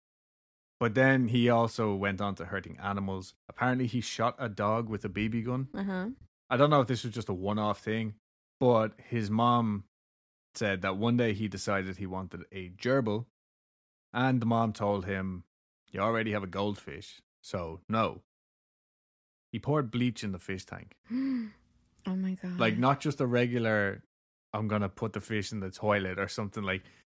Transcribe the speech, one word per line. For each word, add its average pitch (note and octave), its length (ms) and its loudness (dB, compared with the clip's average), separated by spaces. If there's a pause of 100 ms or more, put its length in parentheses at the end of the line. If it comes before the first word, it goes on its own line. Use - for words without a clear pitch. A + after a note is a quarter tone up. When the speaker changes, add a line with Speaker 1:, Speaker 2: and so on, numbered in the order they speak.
(800)
Speaker 1:
But A2+ 140 2
then C3 340 6
he A#2+ 220 4
also A#2 460 4
went G2 260 -2
on G2+ 140 -2
to - 100 -10
hurting - 320 -8
animals. G2 560 -6 (160)
Apparently, B2+ 380 0
he B2 140 -2
shot A#2 360 -2
a B2+ 100 -4
dog G#2+ 420 0
with G#2 160 -6
a G2+ 40 -4
B G#2 180 -2
B A2+ 140 -2
gun. B2+ 320 -2
Speaker 2:
Uh-huh. G3 360 -4 (420)
Speaker 1:
I B2+ 60 2
don't D3 120 8
know C#3+ 120 6
if A2 60 2
this A#2+ 160 -2
was A2+ 100 -6
just A2 160 -6
a G2+ 40 -2
one-off G#2 480 0
thing, A2 320 -4 (460)
but A2+ 340 4 (160)
his A2 220 0
mom A2+ 540 4 (680)
said G2 280 0
that F#2+ 140 0
one A#2 200 4
day A#2 160 4
he G#2+ 140 -2
decided F#2+ 500 -2
he G2 100 -8
wanted F#2 440 -8
a F#2 180 -10
gerbil, A#2 560 0 (880)
and B2+ 280 2
the A2+ 40 0
mom A2+ 260 2
told G2+ 340 -2
him, F#2+ 380 -4 (480)
"You F#2 80 -8
already A2 320 0
have G#2 120 -2
a F#2+ 40 -6
goldfish, G2 720 -6 (220)
so E2+ 460 -8
no." A2 320 0 (1300)
He A2 80 -6
poured C#3 320 0
bleach B2 320 -2
in G#2 80 -4
the F2+ 80 -6
fish F#2+ 260 -8
tank. - 300 -16 (140)
Speaker 2:
<gasps> B3 440 -4 (540)
Oh F#3 80 -2
my F#3+ 160 -2 (100)
God. F3+ 160 -6
Speaker 1:
Like, A2 200 2
not C3+ 240 4
just D3 180 -2
a C3 80 2
regular, A2+ 720 2 (520)
"I'm G#2+ 160 -2
gonna G#2 180 2
put G#2+ 240 -6
the G#2 80 -6
fish G#2 320 -4
in G#2+ 80 -6
the F#2+ 100 -6
toilet" G2 480 0
or G2+ 120 -2
something. G#2+ 340 -6
Like, F#2+ 200 -2 (260)